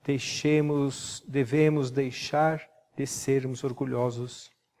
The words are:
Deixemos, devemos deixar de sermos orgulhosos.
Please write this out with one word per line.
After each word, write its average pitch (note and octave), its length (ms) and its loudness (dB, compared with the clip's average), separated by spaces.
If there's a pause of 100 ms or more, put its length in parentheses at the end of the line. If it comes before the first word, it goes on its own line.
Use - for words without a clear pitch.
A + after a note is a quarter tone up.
Deixemos, D3 1200 0
devemos C#3 640 2
deixar D3 760 0 (260)
de C#3 100 -2
sermos C3 580 -2
orgulhosos. B2 880 -4 (300)